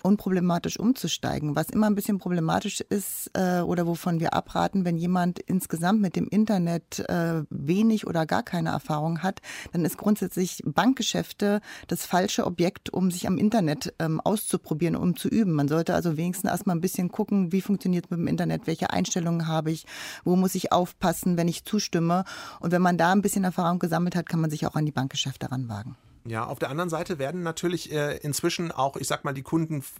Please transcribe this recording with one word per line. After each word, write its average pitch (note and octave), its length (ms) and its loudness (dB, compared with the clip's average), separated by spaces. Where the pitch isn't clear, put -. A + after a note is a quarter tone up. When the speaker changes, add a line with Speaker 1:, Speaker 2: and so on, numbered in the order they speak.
Speaker 1:
unproblematisch F3+ 760 2
umzusteigen. D3+ 760 0
Was D#3+ 120 0
immer G#3+ 220 2
ein G3+ 60 2
bisschen G3+ 220 -2
problematisch F3+ 640 0
ist, - 540 -4
äh, F3+ 240 2
oder F3 300 0
wovon E3+ 320 0
wir - 140 0
abraten, F3 500 0
wenn E3+ 120 0
jemand F3 440 0
insgesamt F3+ 600 0
mit F#3 140 0
dem F3 140 0
Internet, F3+ 800 0
äh, E3 420 0
wenig G3+ 560 2
oder E3 180 0
gar D3+ 200 0
keine E3 260 -2
Erfahrung D#3 540 -2
hat, F#3+ 160 -2
dann E3+ 120 2
ist - 140 -2
grundsätzlich F#3+ 640 0
Bankgeschäfte G3+ 960 0
das - 180 -4
falsche F#3 400 2
Objekt, F3 440 -2
um F#3 200 2
sich F3 160 -4
am F#3 100 2
Internet, G#3 640 2
ähm, D#3+ 220 0
auszuprobieren, E3+ 720 0
um F3 220 2
zu - 100 -4
üben. F#3+ 280 2
Man C#3+ 120 2
sollte E3 280 2
also E3 220 2
wenigstens F3 320 -2
erstmal F3+ 280 0
ein D#3+ 40 -2
bisschen F3+ 280 -2
gucken, G3 420 0
wie F#3+ 120 2
funktioniert F#3 420 0
es - 80 -10
mit E3+ 80 -2
dem E3+ 80 0
Internet, E3 400 -2
welche - 220 0
Einstellungen E3+ 580 0
habe D#3+ 240 0
ich, - 140 -8
wo F3+ 140 4
muss F#3 180 4
ich - 160 -2
aufpassen, F3+ 680 0
wenn E3+ 120 2
ich - 160 -4
zustimme. F3 580 2
Und F3 100 -2
wenn F3+ 120 4
man F3+ 140 4
da E3+ 140 4
ein G3 120 4
bisschen G3+ 200 2
Erfahrung F3+ 380 0
gesammelt E3+ 340 0
hat, E3+ 140 -2
kann E3 120 2
man D#3+ 100 2
sich D3+ 180 -2
auch - 80 -4
an D3+ 100 2
die D3+ 60 -2
Bankgeschäfte - 580 -4
ranwagen. B2 460 -6
Speaker 2:
Ja, A2+ 180 -2
auf C3 140 -6
der - 100 -2
anderen E3 220 -2
Seite D#3+ 280 -4
werden D#3 240 -4
natürlich, E3+ 480 -4
äh, D3 280 -2
inzwischen E3 540 -2
auch, C3+ 240 0
ich - 100 -6
sag - 180 -4
mal, D3 80 -4
die C#3 80 -6
Kunden D#3+ 380 0
f-, - 220 -10